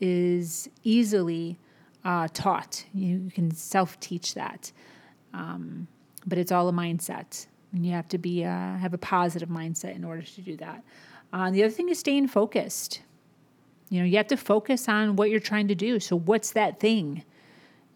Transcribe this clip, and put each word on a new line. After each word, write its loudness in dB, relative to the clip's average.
is 0
easily, 2
uh, 0
taught. -2
You -2
can 2
self-teach -2
that. -10
Um, -10
but -2
it's 0
all 4
a 2
mindset. -4
And 0
you 0
have -4
to -2
be, -2
uh, -4
have -4
a -4
positive 0
mindset -6
in -10
order -10
to -18
do -12
that. -14
Uh, 0
the 6
other 4
thing -2
is 0
staying 2
focused. 0
You 0
know, 2
you 4
have 4
to 2
focus 2
on 2
what 4
you're 2
trying 0
to 2
do. 0
So 0
what's 2
that 2
thing? 2